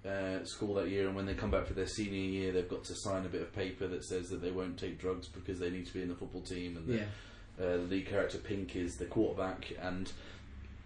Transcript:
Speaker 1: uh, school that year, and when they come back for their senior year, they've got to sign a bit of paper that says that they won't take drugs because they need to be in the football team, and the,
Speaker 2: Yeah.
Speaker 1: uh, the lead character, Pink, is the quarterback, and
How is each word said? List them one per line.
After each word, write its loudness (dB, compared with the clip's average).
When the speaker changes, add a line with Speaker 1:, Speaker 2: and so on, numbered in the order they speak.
Speaker 1:
uh, 0
school 0
that 4
year, 4
and 0
when 2
they 2
come 2
back 4
for 0
their 2
senior 0
year, 2
they've 4
got -4
to -6
sign 0
a -2
bit 0
of -4
paper 0
that -2
says -2
that -2
they 0
won't 0
take -2
drugs -2
because -4
they 2
need -2
to -8
be 0
in 0
the 0
football -6
team, -2
and -6
the, 4
Speaker 2:
Yeah. 2
Speaker 1:
uh, 6
the 2
lead 2
character, 4
Pink, -2
is 0
the -2
quarterback, 2
and -2